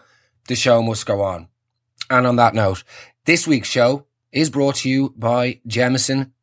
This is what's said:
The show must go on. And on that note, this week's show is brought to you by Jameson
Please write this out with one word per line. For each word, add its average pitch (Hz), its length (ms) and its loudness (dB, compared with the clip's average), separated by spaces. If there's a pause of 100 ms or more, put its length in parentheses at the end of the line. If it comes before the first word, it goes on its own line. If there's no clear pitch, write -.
(500)
The 123 80 -2
show 117 260 2
must 113 220 -4
go 101 160 -2
on. 90 260 -4 (640)
And 127 180 2
on 123 80 2
that 117 180 4
note, 98 300 0 (400)
this 165 240 0
week's 135 220 0
show 131 360 0 (280)
is 151 160 0
brought 139 260 0
to - 140 -4
you 135 260 0
by 120 520 -2
Jameson 127 760 -2